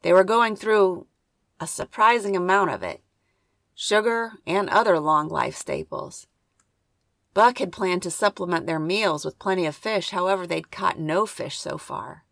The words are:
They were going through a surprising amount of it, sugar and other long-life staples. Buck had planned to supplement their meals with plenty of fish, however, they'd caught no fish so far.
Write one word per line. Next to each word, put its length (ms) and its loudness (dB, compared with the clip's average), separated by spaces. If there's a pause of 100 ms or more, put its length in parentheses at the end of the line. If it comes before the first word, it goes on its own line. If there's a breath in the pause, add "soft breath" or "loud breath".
They 100 2
were 120 8
going 320 2
through 500 2 (540)
a 80 -8
surprising 680 2
amount 360 2
of 100 -6
it, 200 -10 (760)
sugar 560 0 (120)
and 240 -2
other 300 4
long-life 580 0
staples. 720 -8 (1080)
Buck 220 4
had 120 -4
planned 340 -2
to 60 -4
supplement 560 -2
their 120 -2
meals 440 0
with 160 -10
plenty 280 -2
of 100 -6
fish, 320 -4
however, 380 -2
they'd 240 -6
caught 280 -4
no 280 0
fish 320 -10
so 180 -8
far. 560 -14